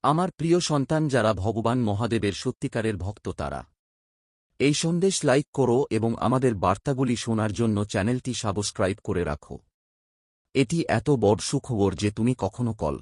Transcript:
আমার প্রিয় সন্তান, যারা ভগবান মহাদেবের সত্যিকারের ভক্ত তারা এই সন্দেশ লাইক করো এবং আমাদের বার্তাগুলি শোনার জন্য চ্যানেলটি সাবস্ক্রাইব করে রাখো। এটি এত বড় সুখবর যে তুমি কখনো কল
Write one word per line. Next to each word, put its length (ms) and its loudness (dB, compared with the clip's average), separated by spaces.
আমার 280 2
প্রিয় 280 2
সন্তান, 480 0
যারা 260 2
ভগবান 460 0
মহাদেবের 540 0
সত্যিকারের 640 -4
ভক্ত 320 -8
তারা 360 -8
এই 140 4
সন্দেশ 520 0
লাইক 280 2
করো 360 2
এবং 300 0
আমাদের 360 2
বার্তাগুলি 600 0
শোনার 380 -2
জন্য 320 0
চ্যানেলটি 480 -2
সাবস্ক্রাইব 680 -2
করে 200 -2
রাখো। 360 -6
এটি 340 2
এত 220 0
বড় 280 4
সুখবর 580 -2
যে 160 0
তুমি 260 0
কখনো 360 -4
কল 280 -4